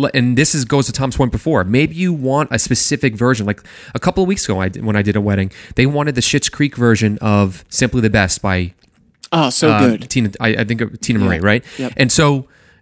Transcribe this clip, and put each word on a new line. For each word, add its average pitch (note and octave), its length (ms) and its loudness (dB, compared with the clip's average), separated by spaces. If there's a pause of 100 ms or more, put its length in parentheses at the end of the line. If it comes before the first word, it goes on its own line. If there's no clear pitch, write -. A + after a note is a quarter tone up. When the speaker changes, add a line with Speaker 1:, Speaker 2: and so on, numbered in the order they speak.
(140)
Speaker 1:
and B2 240 2
this D#3 160 2
is, C3+ 120 -2
goes C#3 220 0
to B2 40 -4
Tom's C3+ 240 -4
point B2+ 160 0
before. C3+ 320 0
Maybe C#3+ 320 0
you F3+ 160 0
want C#3 400 -2
a A#2 80 -2
specific - 560 -2
version. A#2 300 0
Like G#2 160 -2 (340)
a A#2+ 40 -6
couple F#3 220 0
of F#3 60 2
weeks G3 160 -2
ago, F#2+ 160 -2
I F#2+ 80 0
did, F#2+ 160 -8
when G#2+ 140 0
I G#2 40 2
did G#2 140 2
a G#2+ 60 0
wedding, G2 300 0 (240)
they B2 100 4
wanted D3 300 0
the A#2+ 60 -2
Schitt's - 280 0
Creek D3 260 -2
version A2 460 2
of G2+ 480 0
Simply B2+ 320 0
the A2 80 0
Best G2+ 320 0
by F2+ 320 -2 (580)
Speaker 2:
Oh, D#3 180 2
so - 220 2
Speaker 1:
uh, G#2+ 80 4
Speaker 2:
good. A2+ 300 2
Speaker 1:
Tina, A2+ 220 0 (100)
I, A2+ 80 2
I A2 160 0
think A2+ 160 -2
of A2+ 180 -8
Tina A2+ 200 0
Speaker 2:
Yeah. G2+ 60 2
Speaker 1:
Marie, F2 140 0
right? G#2+ 240 2 (140)
Speaker 2:
Yep. B2+ 180 -6
Speaker 1:
And C3 160 2
so C#3+ 360 2 (340)